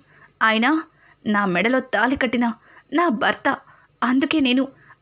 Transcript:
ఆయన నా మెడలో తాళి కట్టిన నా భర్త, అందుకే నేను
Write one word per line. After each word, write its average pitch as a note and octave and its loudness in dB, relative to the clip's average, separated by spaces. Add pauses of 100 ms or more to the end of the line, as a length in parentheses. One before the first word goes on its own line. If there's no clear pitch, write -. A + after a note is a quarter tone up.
(420)
ఆయన A3+ 2 (440)
నా G#3 0
మెడలో F#3+ 0
తాళి A#3+ 0
కట్టిన A#3+ -2 (400)
నా E4+ 2
భర్త, G#3+ -2 (460)
అందుకే C4+ 0
నేను C4 2 (340)